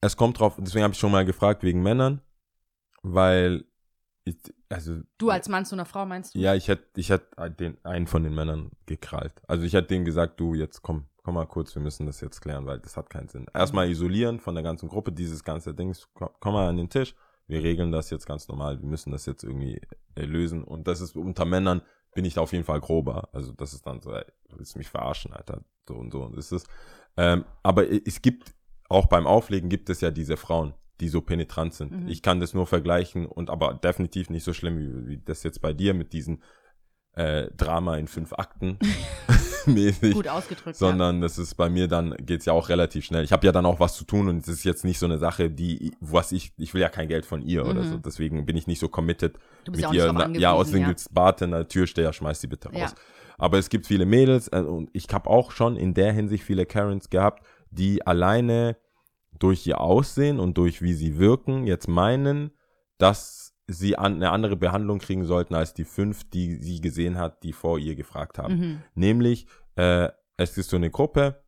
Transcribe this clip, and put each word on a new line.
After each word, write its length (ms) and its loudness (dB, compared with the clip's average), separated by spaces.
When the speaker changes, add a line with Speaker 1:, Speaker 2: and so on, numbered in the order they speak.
Speaker 1:
es 160 0
kommt 240 2
drauf, 180 2
deswegen 260 0
hab 80 2
ich 60 -8
schon 140 2
mal 120 6
gefragt 380 2
wegen 200 2
Männern, 380 2
weil 640 4
ich, 120 -8
also 320 -8
Speaker 2:
Du 120 0
als 180 -2
Mann 160 -2
zu 120 -10
einer 80 -6
Frau, 200 -10
meinst 300 -12
du? 40 -4
Speaker 1:
Ja, 160 4
ich 140 -2
hätt, 160 0
ich 140 -4
hätt 120 2
den, 240 -8
einen 240 -4
von 160 2
den 100 -4
Männern 380 -6
gekrallt. 460 -10
Also 180 -2
ich 100 -2
hätt 160 4
denen 140 0
gesagt, 360 0
„Du, 140 -2
jetzt 280 -6
komm, 240 -6
komm 120 -6
mal 120 -4
kurz, 300 -8
wir 60 -6
müssen 240 -6
das 140 -10
jetzt 200 -14
klären, 260 -10
weil 140 -8
das 160 -16
hat 120 -12
keinen 200 -14
Sinn.“ 260 -14
Erstmal 320 2
Speaker 2:
Mhm. 60 0
Speaker 1:
isolieren 480 -2
von 160 -8
der 80 -6
ganzen 240 -6
Gruppe, 240 -6
dieses 320 -8
ganze 300 -8
Ding, 200 -6
komm, 160 -10
komm 140 -2
mal 140 2
an 80 0
den 140 -4
Tisch, 240 -2
wir 160 -4
regeln 300 0
das 180 -4
jetzt 160 -8
ganz 220 -10
normal, 320 -6
wir 80 -10
müssen 240 -8
das 140 -10
jetzt 180 -10
irgendwie, 360 -8
äh, 80 -8
lösen. 400 -4
Und 240 -10
das 120 -4
ist, 160 -12
unter 280 -4
Männern 380 2
bin 100 -2
ich 100 -4
da 60 0
auf 120 -2
jeden 120 -2
Fall 160 -2
grober. 520 -2
Also 200 -10
das 200 -12
ist 140 -16
dann 140 -12
so, 120 -14
„Ey, 120 -10
willst 240 -20
du 40 -14
mich 100 -14
verarschen, 440 -8
Alter?“ 300 -14
So 60 -12
und 180 -12
so 240 -8
ist 140 -12
es. 140 -6
Ähm, 280 4
aber 260 4
e-, 160 0
es 180 -8
gibt, 320 0
auch 180 6
beim 200 4
Auflegen 420 2
gibt 220 -4
es 100 -4
ja 100 0
diese 260 -4
Frauen, 380 -4
die 80 -2
so 120 0
penetrant 540 -4
sind. 180 -10
Speaker 2:
Mhm. 160 -8
Speaker 1:
Ich 140 -8
kann 180 2
das 140 -4
nur 120 0
vergleichen 600 0
und 240 -8
aber 240 -2
definitiv 560 -2
nicht 140 -6
so 100 -4
schlimm, 240 -4
wie, 300 -8
wie 100 -10
das 240 -10
jetzt 180 -8
bei 120 -2
dir 200 2
mit 200 -2
diesen, 300 -6
äh, 420 -2
Drama 400 0
in 120 -4
fünf 260 -10
Akten 440 -6
<laughs> 200 4
Speaker 2:
<laughs> 300 2
Speaker 1:
mäßig, 480 4
Speaker 2:
Gut 140 -2
ausgedrückt, 380 -8
ja. 60 -10
Speaker 1:
sondern 480 2
das 180 -2
ist 180 -8
bei 120 2
mir 200 2
dann, 300 0
geht's 260 -4
ja 80 2
auch 160 2
relativ 360 2
schnell. 200 0
Ich 80 0
hab 100 4
ja 100 8
dann 140 4
auch 140 4
was 160 2
zu 80 -14
tun 240 2
und 100 0
es 100 -8
ist 160 -8
jetzt 200 0
nicht 160 0
so 60 0
eine 120 0
Sache, 320 0
die, 500 -4
was 320 2
ich, 240 -6
ich 180 -10
will 80 2
ja 60 2
kein 200 -6
Geld 180 -2
von 160 -8
ihr 240 0
oder 160 -2
Speaker 2:
Mhm. 60 -4
Speaker 1:
so, 100 -6
deswegen 480 -4
bin 100 -2
ich 120 -4
nicht 100 -2
so 100 -4
committed 500 -2
Speaker 2:
Du 80 -12
bist 40 -6
Speaker 1:
mit 60 -2
Speaker 2:
ja 60 -2
auch 40 0
nicht 60 4
Speaker 1:
ihr. 80 6
Speaker 2:
drauf 80 2
Speaker 1:
Na, 60 2
ja, 60 4
Speaker 2:
angewiesen, 20 6
Speaker 1:
außerdem 300 4
Speaker 2:
ja. 60 2
Speaker 1:
gibt's 220 -4
Bartender, 580 2
Türsteher, 440 2
schmeiß 280 -6
die 60 -10
bitte 240 -10
raus. 100 -8
Speaker 2:
Ja. 140 -4
Speaker 1:
Aber 200 4
es 100 2
gibt 180 -2
viele 200 4
Mädels, 420 6
äh, 120 0
und 320 -4
ich 200 -8
hab 140 0
auch 240 6
schon 260 0
in 180 0
der 180 4
Hinsicht 320 -2
viele 200 2
Karens 460 -4
gehabt, 340 2
die 360 0
alleine 720 2
durch 280 4
ihr 140 0
Aussehen 600 4
und 160 0
durch 240 2
wie 140 2
sie 240 -2
wirken 480 4
jetzt 220 -2
meinen, 640 2
dass 580 2
sie 320 0
an-, 160 2
eine 160 2
andere 260 0
Behandlung 420 0
kriegen 280 -2
sollten 280 0
als 200 -2
die 100 -6
fünf, 460 -4
die 320 -2
sie 180 -6
gesehen 380 -2
hat, 240 -6
die 100 -8
vor 260 -2
ihr 180 -4
gefragt 420 -12
haben. 200 -4
Speaker 2:
Mhm. 240 -4
Speaker 1:
Nämlich, 520 2
äh, 340 4
es 180 -2
ist 140 -4
so 60 0
eine 120 2
Gruppe 600 0